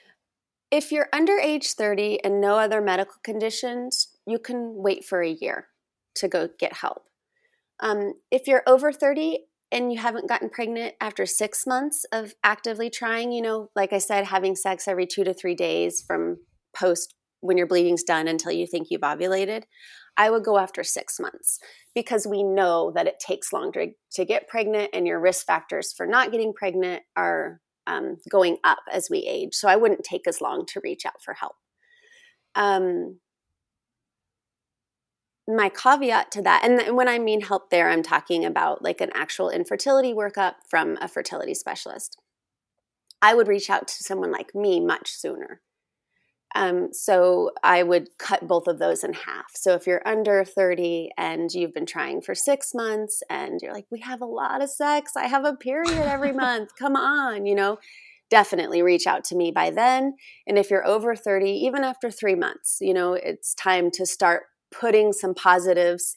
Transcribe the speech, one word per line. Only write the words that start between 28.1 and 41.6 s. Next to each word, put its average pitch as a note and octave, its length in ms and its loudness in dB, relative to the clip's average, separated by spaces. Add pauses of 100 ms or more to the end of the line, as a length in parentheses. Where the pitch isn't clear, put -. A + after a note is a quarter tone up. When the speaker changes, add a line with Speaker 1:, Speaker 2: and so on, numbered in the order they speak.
Speaker 1:
going F3+ 340 4
up E3 140 4 (120)
as - 200 -2
we G3 80 0
age. - 360 -6
So - 140 2
I F#3+ 80 8
wouldn't G#3 280 4
take - 220 -8
as E3+ 140 -2
long C#3 260 -4
to - 160 -10
reach - 220 -8
out - 180 -10
for - 120 -12
help. - 220 -12 (960)
Um, F#3 640 0 (2250)
my A3 220 2
caveat B3+ 640 2
to G#3 100 -6
that, F3+ 220 4
and B3 140 6
th-, A#3 140 0
when B3 160 4
I A#3+ 100 2
mean G#3+ 240 0
help G3 260 -4
there, E3+ 220 4
I'm E3 120 2
talking E3 440 0
about, E3 360 -2
like, E3+ 200 -2
an - 120 -2
actual E3+ 360 -4
infertility C4 640 0
workup G3+ 400 -2 (120)
from D#3 360 0
a - 60 -6
fertility - 460 -8
specialist. - 640 -10 (1040)